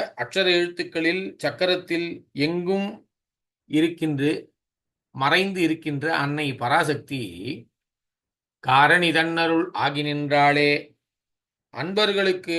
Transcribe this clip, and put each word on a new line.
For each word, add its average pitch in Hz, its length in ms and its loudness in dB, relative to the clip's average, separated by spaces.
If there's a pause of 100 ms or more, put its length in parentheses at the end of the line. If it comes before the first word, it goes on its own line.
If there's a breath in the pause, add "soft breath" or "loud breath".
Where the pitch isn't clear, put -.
(160)
அக்ஷர 185 340 -2
எழுத்துக்களில் 175 680 -2 (160)
சக்கரத்தில் 170 720 -2 (300)
எங்கும் 175 500 -2 (840)
இருக்கின்ற, 156 520 0 (920)
மறைந்து 180 460 0
இருக்கின்ற 156 440 -2 (120)
அன்னை 147 380 -2
பராசக்தி 139 680 0 (1400)
காரணி 151 480 6
தன்னருள் 165 540 2 (100)
ஆகி 143 280 -2
நின்றாளே. 147 680 2 (1000)
அன்பர்களுக்கு 190 840 0